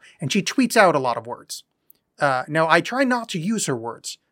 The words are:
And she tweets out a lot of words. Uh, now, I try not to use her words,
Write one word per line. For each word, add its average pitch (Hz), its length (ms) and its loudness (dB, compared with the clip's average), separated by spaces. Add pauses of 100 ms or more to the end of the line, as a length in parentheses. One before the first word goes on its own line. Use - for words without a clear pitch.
(220)
And 147 100 -4
she 196 100 2
tweets 247 360 0
out 180 180 8
a 143 40 0
lot 120 180 -2
of 113 100 -10
words. - 360 -14 (560)
Uh, 135 280 0
now, 160 220 2
I 170 120 6
try 269 220 -2
not 247 260 -2
to 180 100 -6
use 202 260 -2
her 135 100 -2
words, - 440 -10 (120)